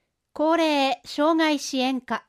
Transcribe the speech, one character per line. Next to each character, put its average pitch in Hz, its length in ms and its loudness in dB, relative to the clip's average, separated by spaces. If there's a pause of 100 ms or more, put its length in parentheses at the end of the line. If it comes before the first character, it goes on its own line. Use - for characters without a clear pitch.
(320)
高 320 240 0
齢 285 480 0
障 320 340 0
害 311 200 2
支 - 200 -6
援 254 220 -2
課。 - 280 -8